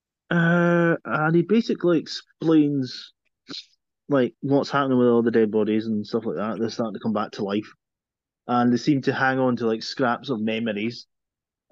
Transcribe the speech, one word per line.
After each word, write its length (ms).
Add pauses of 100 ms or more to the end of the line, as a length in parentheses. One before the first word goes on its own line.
(300)
Uh, 680 (100)
and 300
he 80
basically 560
explains, 1120 (960)
like, 320
what's 280
happening 280
with 100
all 160
the 80
dead 200
bodies 360
and 180
stuff 200
like 100
that. 240
They're 100
starting 260
to 40
come 140
back 180
to 140
life. 260 (760)
And 260
they 40
seem 260
to 100
hang 260
on 180
to, 100
like, 160
scraps 460
of 120
memories. 640 (680)